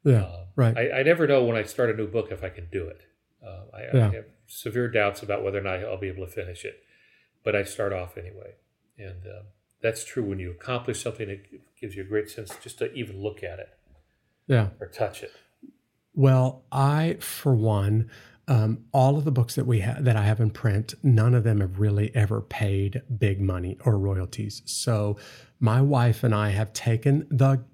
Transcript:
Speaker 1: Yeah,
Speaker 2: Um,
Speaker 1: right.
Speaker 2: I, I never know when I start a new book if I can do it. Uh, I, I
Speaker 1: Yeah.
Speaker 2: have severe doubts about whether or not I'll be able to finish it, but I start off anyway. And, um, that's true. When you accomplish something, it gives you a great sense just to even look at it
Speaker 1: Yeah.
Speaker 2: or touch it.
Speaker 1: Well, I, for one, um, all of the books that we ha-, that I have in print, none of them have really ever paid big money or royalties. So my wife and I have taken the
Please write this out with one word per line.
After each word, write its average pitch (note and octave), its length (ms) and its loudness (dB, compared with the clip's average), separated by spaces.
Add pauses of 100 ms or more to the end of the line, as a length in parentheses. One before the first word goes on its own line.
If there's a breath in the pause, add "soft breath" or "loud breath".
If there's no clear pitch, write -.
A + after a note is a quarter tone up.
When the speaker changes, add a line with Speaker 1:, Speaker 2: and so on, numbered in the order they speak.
Speaker 1:
Yeah, A#2 200 6
Speaker 2:
Um, - 220 -12 (100)
Speaker 1:
right. A#2+ 200 4
Speaker 2:
I, B2 240 0
I - 20 2
never D#3+ 240 4
know C3+ 180 4
when A#2 120 2
I G#2+ 80 0
start A#2 260 0
a G#2 40 -2
new G#2+ 140 -4
book G#2+ 240 -4
if F#2 100 -10
I F#2+ 60 -8
can F2+ 240 -14
do F2 160 -4
it. - 140 -18 (420)
Uh, F#2+ 280 -18
I, - 100 -18
I - 100 -12
Speaker 1:
Yeah. A2+ 200 4
Speaker 2:
have A2 120 -8 (220)
severe A#2+ 420 -6
doubts G#2 340 0
about G2+ 220 -4
whether G2 140 -2
or F#2+ 40 -4
not F#2 220 -4
I'll G2+ 140 -8
be G2 100 -6
able F#2 180 -8
to - 60 -18
finish F2+ 320 -10
it, - 120 -12 (680 soft breath)
but G#2 100 0
I G2+ 100 0
start G2+ 280 -4
off F2+ 240 -8
anyway. G2 380 -16 (440)
And, F#2+ 280 -16
um, G2 180 -18 (380)
that's A2+ 220 -4
true. A#2 200 -6
When G2 140 -4
you F2+ 120 -8
accomplish A#2+ 520 -6
something, G#2+ 260 -8
it G2 120 -12 (400)
gives G2 160 -12
you G2 60 -10
a F#2 40 -10
great G#2 240 -2
sense G#2 200 -14 (120)
just - 160 -18
to - 160 -4
even G2+ 280 -10
look G#2+ 220 -8
at E2+ 140 -10
it - 100 -16 (800)
Speaker 1:
Yeah. A2+ 240 4 (100)
Speaker 2:
or F#2+ 60 -10
touch - 360 -6
it. - 100 -16 (800)
Speaker 1:
Well, C3 560 4
I, D3 500 0
for - 340 -2
one, G#2+ 560 2 (380 loud breath)
um, A2+ 440 2
all C#3 240 4
of D3 80 -2
the D3+ 80 0
books A#2+ 220 0
that - 120 -2
we A#2 140 2
ha-, A2+ 200 -2
that A#2+ 160 2
I G#2 80 2
have G#2+ 160 2
in G#2+ 100 2
print, G#2+ 520 -2
none B2 320 6
of A#2 100 4
them G#2+ 160 2
have F#2 200 -2
really G#2 340 2
ever G#2+ 260 2
paid G2 640 -2 (160)
big G2 220 2
money F#2 440 -2
or G#2+ 140 4
royalties. G2 680 -4
So G#2 500 -2 (420 loud breath)
my A#2+ 220 4
wife A#2+ 420 4
and A2+ 120 4
I G#2 160 2
have G#2 220 -2
taken C#3 580 0
the C3+ 440 4